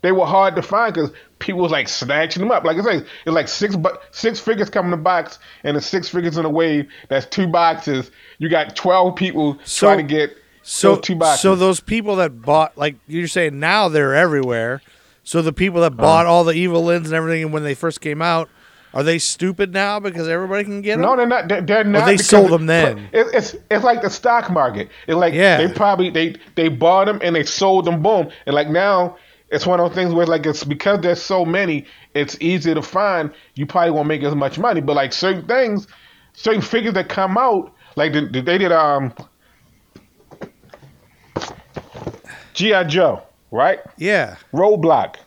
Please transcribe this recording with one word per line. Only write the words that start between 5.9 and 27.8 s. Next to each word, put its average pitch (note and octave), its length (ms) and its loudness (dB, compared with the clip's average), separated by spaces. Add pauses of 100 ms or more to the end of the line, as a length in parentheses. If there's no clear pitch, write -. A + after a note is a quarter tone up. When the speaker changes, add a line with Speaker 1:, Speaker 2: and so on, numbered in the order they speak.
Speaker 1:
figures E3+ 300 -4
in E3 60 -2
a D#3 60 -2
wave. D3+ 360 0 (220)
That's C3+ 180 -2
two F#3+ 200 -2
boxes. D#3+ 640 0 (280)
You D#3+ 100 -6
got D#3 280 -2
twelve F#3 400 2
people D3+ 480 -2
Speaker 2:
So, - 220 0
Speaker 1:
trying G3+ 120 6
to D#3+ 60 -2
get D3 320 -2 (260)
Speaker 2:
so, - 320 2
Speaker 1:
those - 100 -4
two F#3 120 -2
boxes. D#3 240 2
Speaker 2:
so F#3+ 160 4
those F#3 240 2
people G#3+ 360 -4
that C#3 260 -2
bought, D3+ 340 2
like C#3+ 200 -4 (120)
you're E3 180 -6
saying, D#3+ 320 -2
now F#3 300 0
they're C#3+ 260 0
everywhere. C3+ 680 0 (420)
So E3 180 -2
the D#3+ 100 -2
people F3 280 0
that E3 140 2
Speaker 1:
Uh-huh. B2+ 80 -2
Speaker 2:
bought D#3+ 240 6
all E3+ 180 4
the E3 80 2
Evil-Lyns E3+ 540 0
and D#3 80 -4
everything, D#3+ 300 -2
and D#3 80 -6
when D3+ 120 -4
they C#3+ 100 -4
first E3 260 -6
came D3+ 220 -6
out, E3 260 0 (460)
are C3+ 80 -2
they D#3+ 160 2
stupid F#3 540 -4
now G3+ 260 -2
because E3+ 300 -6
everybody F#3+ 360 -4
can G3+ 180 -8
get G#3 120 -2
'em? D#3+ 60 -2
Speaker 1:
No, A#3 160 2
they're A#3+ 100 2
not. A#3 220 -2
They're, F#3+ 140 -2
they're G3+ 180 2
Speaker 2:
Or G#3+ 40 0
Speaker 1:
not G#3 220 4
Speaker 2:
they B3 60 6
Speaker 1:
because G3+ 160 2
Speaker 2:
sold G3+ 220 8
Speaker 1:
it, E3 40 6
Speaker 2:
'em D#3+ 120 0
then? C3+ 460 2
Speaker 1:
it, A3+ 200 4
it's, A3 240 -2 (140)
it's G#3 140 0
like A#3+ 180 2
the G3 80 -2
stock A#3 400 0
market. B2 400 -2 (160)
It's E3 100 0
like E3+ 180 2
Speaker 2:
Yeah. F3+ 220 4
Speaker 1:
they E3+ 120 2
probably, F#3 420 0
they, E3 260 -2 (180)
they E3 140 2
bought E3+ 400 4
'em G#3 140 -2
and F3 120 0
they D#3 100 0
sold F#3+ 440 2